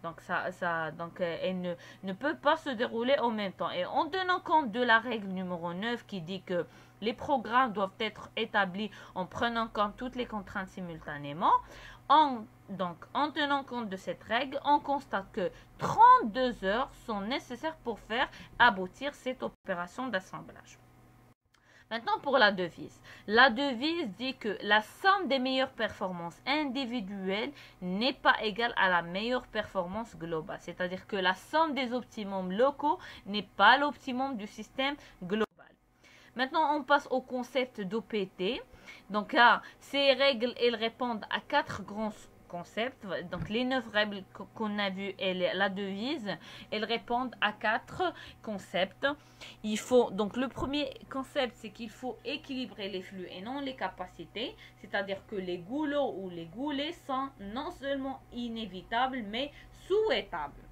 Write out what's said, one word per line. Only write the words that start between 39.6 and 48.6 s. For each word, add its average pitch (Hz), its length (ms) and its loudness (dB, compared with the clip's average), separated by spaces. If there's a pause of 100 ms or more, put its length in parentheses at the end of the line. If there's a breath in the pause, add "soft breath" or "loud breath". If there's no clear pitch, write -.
ces 277 360 2
règles, 247 460 2
elles 240 140 4
répondent 226 560 -2
à - 80 -2
quatre 285 460 -2
grands 214 280 -4 (360)
concepts. 214 560 -6 (280)
Donc 170 160 -6
les 240 160 0
neuf 254 240 0
règles 202 340 0 (120)
qu-, 196 100 -12 (100)
qu'on 208 240 -2
a 202 120 0
vues 190 280 -6
et 185 160 0
les, 180 200 0
la 196 140 2
devise, 202 640 -4 (400 loud breath)
elles 214 140 -2
répondent 233 560 -2
à 208 120 2
quatre 247 600 -2 (260 loud breath)
concepts. 196 640 -4 (580 loud breath)